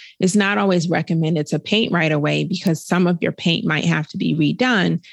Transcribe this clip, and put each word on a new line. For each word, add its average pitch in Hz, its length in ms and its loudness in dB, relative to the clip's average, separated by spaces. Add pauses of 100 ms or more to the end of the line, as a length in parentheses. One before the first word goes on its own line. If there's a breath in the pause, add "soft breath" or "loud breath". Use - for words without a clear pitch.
(200 loud breath)
it's 185 160 2
not 202 220 2
always 185 320 2
recommended 160 580 0
to 151 120 -2
paint 220 320 0
right 160 200 0
away 147 340 0
because 165 400 -2
some 180 220 2
of 175 140 2
your 170 120 0
paint - 320 -2
might 156 200 -2
have 156 240 0
to - 80 -12
be 165 180 0
redone 170 760 0